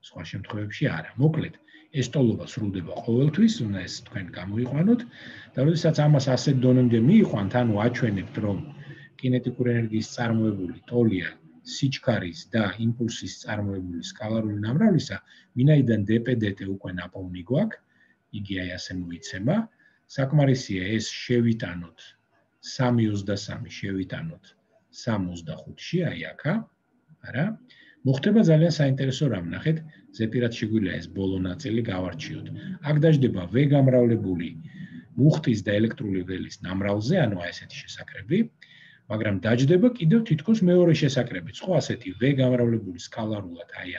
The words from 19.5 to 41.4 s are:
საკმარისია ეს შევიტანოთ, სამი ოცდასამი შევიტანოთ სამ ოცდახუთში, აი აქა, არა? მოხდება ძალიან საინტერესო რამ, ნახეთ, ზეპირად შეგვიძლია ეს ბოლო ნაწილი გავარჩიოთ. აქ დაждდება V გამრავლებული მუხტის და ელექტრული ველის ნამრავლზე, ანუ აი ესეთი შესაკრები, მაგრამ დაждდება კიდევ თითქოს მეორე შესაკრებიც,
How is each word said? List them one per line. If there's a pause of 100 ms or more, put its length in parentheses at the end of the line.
საკმარისია (140)
ეს (180)
შევიტანოთ, (640)
სამი
ოცდასამი (100)
შევიტანოთ (500)
სამ
ოცდახუთში, (120)
აი (140)
აქა, (760)
არა? (580)
მოხდება
ძალიან
საინტერესო
რამ,
ნახეთ, (340)
ზეპირად
შეგვიძლია
ეს
ბოლო
ნაწილი
გავარჩიოთ. (360)
აქ
დაждდება
V (160)
გამრავლებული (640)
მუხტის
და
ელექტრული
ველის
ნამრავლზე,
ანუ
აი
ესეთი
შესაკრები, (720)
მაგრამ (120)
დაждდება (120)
კიდევ (100)
თითქოს
მეორე
შესაკრებიც,